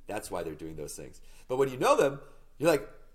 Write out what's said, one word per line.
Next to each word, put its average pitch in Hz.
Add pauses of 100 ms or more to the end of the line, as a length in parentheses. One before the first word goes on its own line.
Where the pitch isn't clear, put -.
That's 104
why 90
they're 80
doing 80
those 73
things." - (260)
But 127
when 135
you 127
know 226
them, 143 (400)
you're 156
like, 156 (280)